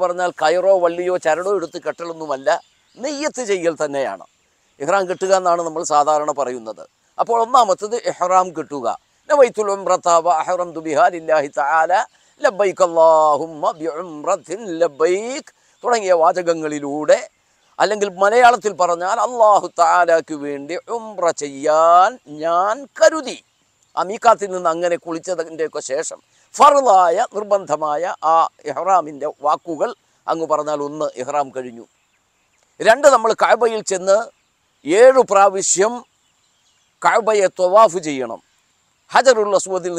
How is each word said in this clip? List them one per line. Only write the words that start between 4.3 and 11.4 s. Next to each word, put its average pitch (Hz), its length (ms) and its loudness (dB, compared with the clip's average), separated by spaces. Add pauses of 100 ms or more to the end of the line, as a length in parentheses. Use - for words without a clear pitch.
ഇഹ്റാം 175 300 -2
കെട്ടുക 185 320 -2
എന്നാണ് 175 200 0
നമ്മൾ 160 220 -6
സാധാരണ 151 480 0
പറയുന്നത്. 123 520 -8 (360)
അപ്പോൾ 226 260 -2
ഒന്നാമത്തത് 226 500 0 (160)
ഇഹ്റാം 185 360 0 (100)
കെട്ടുക. 143 300 -8 (420)
"നവൈത്തുൽ 240 420 2
ഉംറത 180 380 -2 (160)
വ - 20 0 (140)
അഹ്റംതു 175 380 -6
ബിഹാ 160 280 0
ലില്ലാഹി 156 500 -2